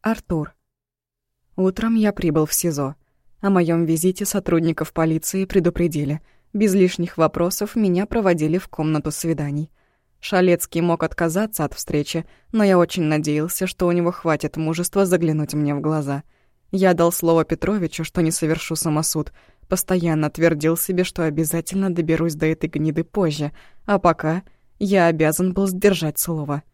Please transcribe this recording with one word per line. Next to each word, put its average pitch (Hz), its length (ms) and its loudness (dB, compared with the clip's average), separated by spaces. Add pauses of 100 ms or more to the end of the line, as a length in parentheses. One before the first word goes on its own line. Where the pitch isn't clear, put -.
Артур. 175 520 -4 (1000)
Утром 190 380 0
я 214 180 4
прибыл 156 320 2
в 151 80 -4
сизо. 143 420 -2 (460)
О 202 80 0
моем 170 380 2
визите 180 400 0
сотрудников 165 680 0
полиции 160 540 -2
предупредили. 165 760 0 (320)
Без 202 220 2
лишних 180 420 2
вопросов 175 580 0
меня 196 300 2
проводили 175 540 0
в - 100 -6
комнату 156 420 -2
свиданий. 151 600 -4 (480)
Шалецкий 175 600 2
мог 170 200 0
отказаться 170 600 -2
от 139 80 -4
встречи, - 540 -4 (260)
но 220 120 2
я 190 120 6
очень 170 280 2
надеялся, 151 640 0
что 180 200 -2
у 175 60 2
него 175 200 2
хватит 156 460 -4
мужества 170 480 0
заглянуть 156 480 0
мне 147 200 0
в 139 60 -4
глаза. 143 440 -4 (460)
Я 190 220 2
дал 170 200 4
слово 165 340 2
Петровичу, 165 580 -4
что - 160 -4
не 160 100 2
совершу 156 460 -2
самосуд. 156 560 -2 (380)
Постоянно 165 580 0
твердил 160 480 2
себе, 180 260 -2
что 175 220 -4
обязательно 165 640 -2
доберусь 165 460 0
до 160 100 -4
этой 160 240 -2
гниды 156 360 -2
позже, 151 480 -2 (340)
а 202 120 2
пока 170 440 0 (360)
я 190 280 2
обязан 165 480 2
был 196 120 0
сдержать 185 520 0
слово. 147 440 -4 (120)